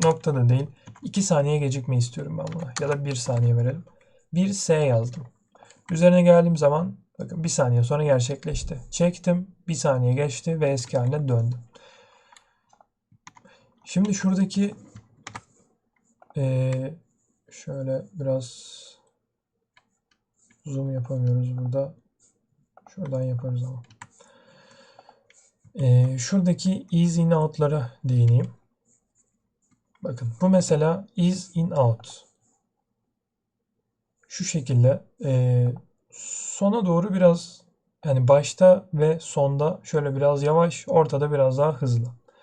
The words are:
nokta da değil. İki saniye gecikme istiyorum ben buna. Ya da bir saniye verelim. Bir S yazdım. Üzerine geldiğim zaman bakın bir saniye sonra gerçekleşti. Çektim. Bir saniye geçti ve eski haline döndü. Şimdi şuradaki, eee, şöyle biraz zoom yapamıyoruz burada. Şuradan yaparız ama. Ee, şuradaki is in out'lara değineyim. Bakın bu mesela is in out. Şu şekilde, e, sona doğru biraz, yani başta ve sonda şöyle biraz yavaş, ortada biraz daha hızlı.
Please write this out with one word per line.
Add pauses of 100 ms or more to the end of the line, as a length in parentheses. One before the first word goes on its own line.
nokta
da
değil. (360)
İki
saniye
gecikme
istiyorum
ben
buna.
Ya
da
bir
saniye
verelim. (500)
Bir
S
yazdım. (640)
Üzerine
geldiğim
zaman (220)
bakın
bir
saniye
sonra
gerçekleşti. (100)
Çektim. (140)
Bir
saniye
geçti
ve
eski
haline
döndü. (2250)
Şimdi
şuradaki, (1600)
eee, (560)
şöyle
biraz (2000)
zoom
yapamıyoruz
burada. (1000)
Şuradan
yaparız
ama. (1900)
Ee,
şuradaki
is
in
out'lara (120)
değineyim. (1400)
Bakın
bu
mesela (100)
is
in
out. (2000)
Şu
şekilde, (200)
e, (380)
sona
doğru
biraz, (420)
yani
başta
ve
sonda
şöyle
biraz
yavaş,
ortada
biraz
daha
hızlı. (360)